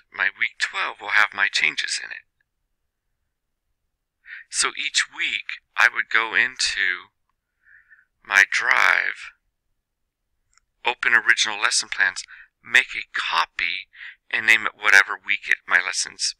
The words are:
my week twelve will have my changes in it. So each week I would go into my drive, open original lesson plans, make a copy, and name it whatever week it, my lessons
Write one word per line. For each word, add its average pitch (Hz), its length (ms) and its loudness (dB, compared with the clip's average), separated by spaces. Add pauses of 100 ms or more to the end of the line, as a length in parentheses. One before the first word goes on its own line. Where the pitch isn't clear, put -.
(120)
my 98 240 0
week 113 220 -6
twelve 147 420 -4
will 101 100 -8
have 104 220 4
my 98 200 0
changes - 500 -2
in 57 80 -14
it. - 160 -18 (2250)
So - 200 -2
each - 340 -4 (120)
week 139 460 -8 (140)
I - 160 6
would 113 200 -4
go 110 220 0
into 98 760 -2 (1160)
my 98 240 6
drive, 98 800 0 (1500)
open 120 300 0
original 113 460 2
lesson 113 280 0
plans, 92 360 -2 (400)
make 123 320 2
a - 180 -10
copy, 87 720 -4 (440)
and 113 160 -4
name 110 200 4
it - 80 -6
whatever 101 400 4
week 101 340 -8
it, - 100 0 (100)
my 92 100 4
lessons 92 600 -4